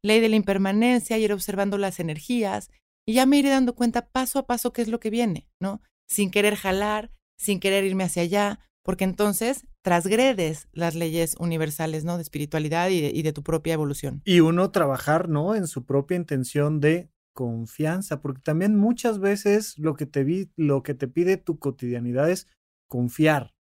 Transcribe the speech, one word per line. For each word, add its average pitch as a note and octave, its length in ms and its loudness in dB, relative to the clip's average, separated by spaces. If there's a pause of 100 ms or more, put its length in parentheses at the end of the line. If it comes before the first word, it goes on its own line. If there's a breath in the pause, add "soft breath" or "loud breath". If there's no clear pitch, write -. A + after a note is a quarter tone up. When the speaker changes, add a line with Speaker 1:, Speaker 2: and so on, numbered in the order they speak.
Speaker 1:
ley G#3+ 160 4
de A3+ 100 4
la G#3+ 60 4
impermanencia, G#3+ 800 2
iré G#3+ 160 0
observando G3+ 460 -4
las F#3+ 200 -4
energías G3 680 -4 (380)
y A3 60 -2
ya B3+ 120 6
me C#4 120 6
iré C#4 120 4
dando C4 240 2
cuenta A#3+ 360 -2
paso C4 280 -2
a C4+ 80 -2
paso A#3+ 260 -2
qué A#3+ 120 -4
es A3 40 -2
lo A3+ 120 -4
que A3 100 -6
viene, G#3+ 380 -2 (120)
¿no? G3 220 -6 (260)
Sin G3+ 220 0
querer G#3 260 2
jalar, G#3 560 -2 (280)
sin G3 200 -2
querer G3 260 2
irme F#3+ 180 0
hacia F3 180 -2
allá, G3+ 380 0 (240)
porque F3+ 200 -2
entonces G#3 600 -2 (180)
transgredes F#3 920 2
las E3 220 -2
leyes E3 440 -2
universales, D#3+ 680 -4
¿no? F3 120 -4
De E3+ 60 -8
espiritualidad D#3 680 -2
y F3+ 120 2
de, D3 120 0
y D#3+ 100 -2
de D#3 100 -2
tu D3 100 -10
propia D#3+ 300 -2
evolución. C#3+ 520 -4
Speaker 2:
Y F3 160 6
uno F3 300 4
trabajar, D#3 580 0
¿no? D#3+ 260 0
En F#3+ 120 -2
su B2+ 180 -8
propia C#3 320 0
intención D3 640 -2
de D#3+ 300 2 (260)
confianza, C#3 840 -4
porque C3+ 200 -8
también F#3 340 2
muchas A3 440 2
veces G3+ 580 0
lo D3+ 180 -2
que D3 100 -6
te C#3 180 -2
vi-, F3+ 340 -2
lo C#3+ 260 2
que D3 100 -6
te C3+ 140 -4
pide F3 300 0
tu E3+ 220 -6
cotidianidad B2 680 -2
es F#3 180 -4 (420)
confiar B2+ 640 0 (120)